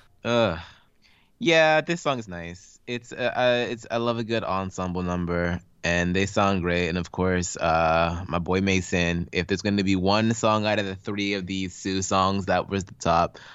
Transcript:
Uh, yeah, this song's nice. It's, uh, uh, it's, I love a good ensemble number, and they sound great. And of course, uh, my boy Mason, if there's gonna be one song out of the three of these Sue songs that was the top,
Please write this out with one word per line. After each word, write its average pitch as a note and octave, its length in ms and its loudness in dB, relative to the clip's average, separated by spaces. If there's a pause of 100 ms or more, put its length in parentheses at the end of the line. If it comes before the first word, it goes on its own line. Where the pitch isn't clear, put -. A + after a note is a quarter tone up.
(260)
Uh, A2+ 320 4 (800)
yeah, D#3 440 6
this E3+ 200 -4
song's B2+ 260 -2
nice. F2 600 -12
It's, A#2+ 260 -8
uh, B2 220 -2
uh, B2 340 2
it's, A2+ 220 -8
I A#2 60 -2
love A#2 200 -2
a A#2 60 -4
good A2 200 -2
ensemble F#2 600 -4
number, F2 580 -2 (220)
and F2 320 0
they G2 100 2
sound G2 380 2
great. F2 260 0
And F2 80 -2
of F2 140 -4
course, F2+ 440 0
uh, E2 720 2
my E2 120 -2
boy F#2 220 0
Mason, F2 680 0
if F2+ 140 -2
there's G2 160 -2
gonna G2+ 220 0
be F#2+ 120 2
one G#2 380 2
song G#2+ 320 2
out G#2+ 140 0
of G2+ 80 -4
the F#2+ 80 -8
three G2+ 400 -4
of F#2+ 100 -4
these F#2 300 -4
Sue F#2+ 260 -4
songs F#2+ 460 0
that F#2 200 0
was G2 180 -2
the - 100 -20
top, E2 420 0 (180)